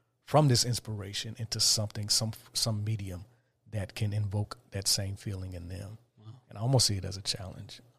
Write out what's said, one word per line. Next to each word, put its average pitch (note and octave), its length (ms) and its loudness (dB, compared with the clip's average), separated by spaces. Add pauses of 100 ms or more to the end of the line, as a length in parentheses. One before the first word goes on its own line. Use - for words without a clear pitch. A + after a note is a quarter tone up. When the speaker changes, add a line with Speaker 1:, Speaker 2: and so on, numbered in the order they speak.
(260)
Speaker 1:
from D3 220 8
this A#2+ 160 6
inspiration A2 760 -4
into A2 220 -4
something, G#2 480 2
some, A2 240 2 (220)
some G#2 320 0
medium G2+ 400 -4 (460)
that G2+ 240 -4
can G#2 180 0
invoke G#2 440 -2 (140)
that G2 160 -4
same G2 300 0
feeling F#2+ 360 -8
in F2 140 -10
them? G2+ 300 -10 (200)
Speaker 2:
Wow. A2 140 -20 (180)
Speaker 1:
And G2+ 80 -14
I G2+ 40 -6
almost A#2+ 260 6
see G2+ 80 2
it F#2 100 -4
as F#2+ 120 -6
a F#2+ 40 -12
challenge, - 600 -8 (180)